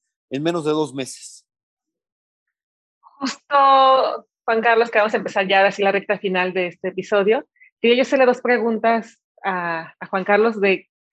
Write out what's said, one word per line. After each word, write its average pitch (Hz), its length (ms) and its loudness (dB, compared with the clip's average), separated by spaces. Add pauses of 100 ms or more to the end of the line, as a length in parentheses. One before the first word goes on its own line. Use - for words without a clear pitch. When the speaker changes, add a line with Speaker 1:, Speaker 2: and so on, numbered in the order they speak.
(280)
Speaker 1:
en 139 140 -6
menos 165 240 -4
de 151 60 -2
dos 151 200 -4
meses. - 540 -16 (1500)
Speaker 2:
Justo, 269 1300 0 (180)
Juan 226 160 -2
Carlos, 226 300 2
que 226 80 0
vamos 214 160 0
a 226 40 0
empezar 196 300 -4
ya 196 100 2
ahora 196 140 4
sí 202 100 -6
la 196 100 0
recta 196 260 -2
final 185 340 -4
de 180 160 -4
este 180 200 -10
episodio. 202 580 0 (340)
Quería 233 160 4
yo 262 60 2
hacerle 262 240 2
dos 247 140 2
preguntas 226 840 -2 (220)
a, 170 540 -6
a 180 100 -16
Juan 190 160 -4
Carlos 208 360 2
de 190 280 0 (240)